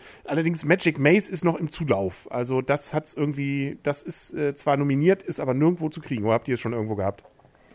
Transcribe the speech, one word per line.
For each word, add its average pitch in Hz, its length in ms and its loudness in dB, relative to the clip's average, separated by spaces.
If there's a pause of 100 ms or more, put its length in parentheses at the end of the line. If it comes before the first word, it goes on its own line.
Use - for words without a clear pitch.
(240)
allerdings 160 400 -2
Magic 160 360 2
Maze 170 320 4
ist 170 120 -4
noch 170 120 2
im 160 160 -6
Zulauf. 190 580 -2
Also, 127 320 -2
das 139 320 -2
hat's 156 180 -4
irgendwie, 139 720 -2
das 143 220 -2
ist, - 280 -14
äh, 143 220 -2
zwar 143 220 0
nominiert, 143 400 4 (100)
ist - 140 -6
aber 135 140 0
nirgendwo 160 340 2
zu 156 120 -12
kriegen. 117 240 -4
Wo 113 60 4
habt 110 160 2
ihr 131 80 0
es 117 60 -2
schon 117 140 -4
irgendwo 110 200 -2
gehabt? 98 300 -4 (500)